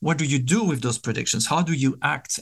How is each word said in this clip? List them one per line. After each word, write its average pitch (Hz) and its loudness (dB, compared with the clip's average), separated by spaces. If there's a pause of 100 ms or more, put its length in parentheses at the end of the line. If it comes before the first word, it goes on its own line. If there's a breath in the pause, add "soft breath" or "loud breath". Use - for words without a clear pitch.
what 156 0
do 156 -2
you 139 2
do 147 2
with 156 0
those 120 -2
predictions? - -2
How 156 0
do 170 0
you 131 2
act? 147 -4